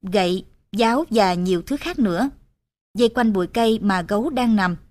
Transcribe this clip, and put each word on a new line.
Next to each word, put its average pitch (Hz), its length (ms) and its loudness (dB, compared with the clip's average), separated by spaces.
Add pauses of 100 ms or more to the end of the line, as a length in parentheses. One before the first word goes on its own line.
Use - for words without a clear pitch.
gậy, 185 420 0 (280)
giáo 233 380 0
và 202 240 2
nhiều 180 280 0
thứ 277 140 -6
khác 339 220 -8
nữa, 220 320 0 (680)
vây 233 100 4
quanh 226 240 0
bụi 185 140 0
cây 226 360 0
mà 185 200 0
gấu 208 280 -2
đang 240 260 0
nằm. 180 200 0 (140)